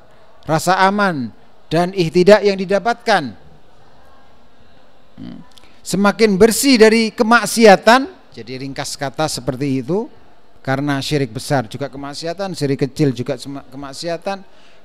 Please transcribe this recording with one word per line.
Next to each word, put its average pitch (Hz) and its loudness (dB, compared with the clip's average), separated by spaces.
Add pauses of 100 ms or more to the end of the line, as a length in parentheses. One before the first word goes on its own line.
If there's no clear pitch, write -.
(440)
rasa 160 0
aman 190 0 (400)
dan 175 -2
ihtidak 180 4
yang 196 0
didapatkan. 196 -2 (1800)
Hmm. - -18 (480)
Semakin 196 0
bersih 226 4
dari 220 4
kemaksiatan, 226 4 (240)
jadi 120 -14
ringkas 139 -10
kata 143 -4
seperti 135 -4
itu, 185 -4 (480)
karena 139 -4
syirik 139 -4
besar 123 -4
juga 139 -10
kemaksiatan, 160 -10
syirik 139 -4
kecil 139 0
juga 123 -8
sema-, 139 -14
kemaksiatan, 165 -10 (420)